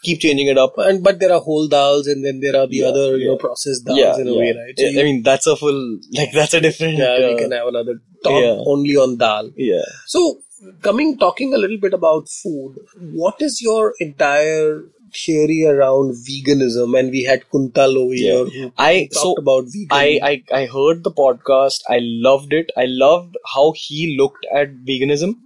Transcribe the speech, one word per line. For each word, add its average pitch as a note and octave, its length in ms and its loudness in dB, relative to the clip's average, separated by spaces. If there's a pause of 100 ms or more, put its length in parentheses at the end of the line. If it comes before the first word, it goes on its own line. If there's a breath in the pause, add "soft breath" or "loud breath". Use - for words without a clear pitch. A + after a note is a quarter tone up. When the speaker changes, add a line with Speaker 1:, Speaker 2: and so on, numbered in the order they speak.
Speaker 1:
Keep E3 180 -4
changing C#3 260 2
it C3+ 100 2
up. C3 200 4
Speaker 2:
And, F#3+ 260 0
but F#3+ 160 2
there F#3 140 2
are E3 80 4
whole D#3 280 -2
dals, C#3+ 380 2
and C#3 180 -4
then C3+ 140 -6
there C3+ 200 -2
are C3+ 80 2
the C3+ 100 -6
Speaker 1:
Yeah, C3 100 0
Speaker 2:
other, C3+ 300 0
you C3 80 -2
Speaker 1:
yeah. - 60 2
Speaker 2:
know, C3 60 0
processed B2+ 480 -6
dals C3+ 120 0
Speaker 1:
Yeah, G#2+ 200 4
Speaker 2:
in B2+ 100 -4
a B2 40 -2
Speaker 1:
yeah. A2+ 80 0
Speaker 2:
way, A#2 80 2
right? A#2 300 -6
So C3+ 80 2
Speaker 1:
Yeah, - 60 0
Speaker 2:
you C#3 80 0
Speaker 1:
I C#3+ 40 2
mean, C3+ 200 0
that's C3+ 240 2
a D#3 80 2
full, C3+ 440 -4 (140)
like, C#3+ 200 -4
that's D3+ 200 2
a E3 80 2
different, D#3 360 0
Speaker 2:
Yeah, B2+ 220 2
we B2 140 2
Speaker 1:
uh, A#2+ 40 0
Speaker 2:
can A#2 140 -2
have A#2+ 160 -4
another A#2+ 320 -2 (240)
talk C#3 180 2
Speaker 1:
yeah. A2+ 240 2
Speaker 2:
only C#3+ 300 0
on C3 220 2
dal. A2 400 0
Speaker 1:
Yeah. F2+ 240 0 (260)
Speaker 2:
So E4+ 320 0 (420)
coming, B3+ 360 0
talking B3 360 0
a B3 40 2
little G#3 200 -2
bit F#3+ 160 -2
about D#3+ 360 0
food, C3+ 460 -10 (380)
what E3 280 -4
is C#4 200 -4
your A3 380 0
entire D3+ 840 0 (420)
theory D#3 400 2
around C3+ 500 4 (140)
veganism? C3 680 0
And C3 140 2
we C3 120 -2
had C3 260 -2
Kuntal C3+ 480 2
over B2+ 160 0
Speaker 1:
Yeah. B2 320 0
Speaker 2:
here - 0 -
who B2+ 320 -12
Speaker 1:
I, D3 340 2
Speaker 2:
talked - 40 -10
Speaker 1:
so E3 220 0
Speaker 2:
about C3+ 280 2
vegan. F3+ 260 -12
Speaker 1:
I, C#3+ 320 2
I, C#3 200 -2 (100)
I C3+ 140 -2
heard D3 360 0
the F3+ 80 -4
podcast. C3+ 800 0
I A#2+ 120 2
loved C3 520 0
it. D#3+ 240 -2
I B2+ 80 0
loved D#3 500 2 (200)
how D3+ 200 4
he D3+ 420 -6
looked C3+ 280 0 (100)
at C#3+ 140 0 (160)
veganism. C#3+ 480 -2 (120)